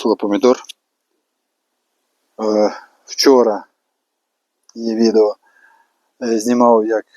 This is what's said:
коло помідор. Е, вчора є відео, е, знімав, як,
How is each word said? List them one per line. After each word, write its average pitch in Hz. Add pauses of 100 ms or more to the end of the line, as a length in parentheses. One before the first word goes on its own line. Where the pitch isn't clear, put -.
коло 107
помідор. 104 (1800)
Е, 107 (320)
вчора 117 (1080)
є 117
відео, 110 (840)
е, 113
знімав, 120
як, 110 (120)